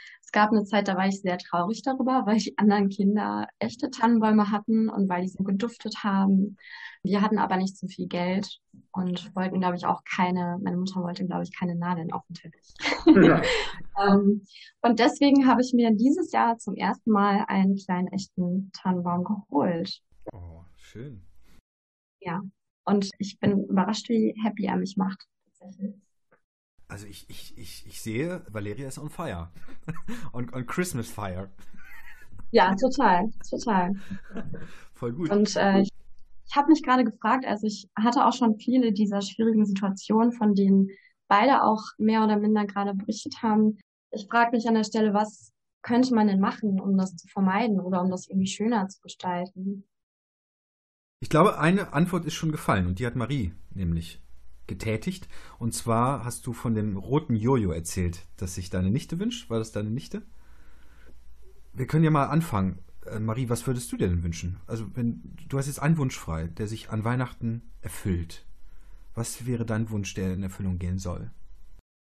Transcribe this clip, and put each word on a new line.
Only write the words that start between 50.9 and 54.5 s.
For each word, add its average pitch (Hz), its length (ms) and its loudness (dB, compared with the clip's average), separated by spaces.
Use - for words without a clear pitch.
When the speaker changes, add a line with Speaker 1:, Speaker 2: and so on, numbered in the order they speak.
Speaker 3:
Ich - 100 -8
glaube, 170 280 4
eine 180 340 2
Antwort 170 320 2
ist 151 100 -6
schon 160 180 -2
gefallen 107 340 0
und 92 120 -2
die 123 80 -2
hat 117 100 -4
Marie 113 360 -2
nämlich 85 520 -4